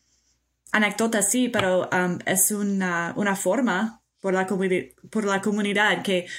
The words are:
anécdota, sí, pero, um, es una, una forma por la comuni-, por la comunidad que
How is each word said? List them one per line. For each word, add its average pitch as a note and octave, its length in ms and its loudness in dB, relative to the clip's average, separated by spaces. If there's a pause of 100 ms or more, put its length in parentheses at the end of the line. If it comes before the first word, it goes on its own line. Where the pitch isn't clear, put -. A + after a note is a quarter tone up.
(720)
anécdota, G#3+ 500 2
sí, B3 260 2
pero, F#3+ 440 2
um, F3+ 340 0
es - 240 0
una, F#3+ 640 -2
una G3+ 200 0
forma G3+ 640 0 (180)
por G3 140 -2
la F#3+ 140 0
comuni-, F#3+ 460 -2 (160)
por A3 140 -2
la G3 160 0
comunidad G3+ 600 2
que F3+ 240 0 (120)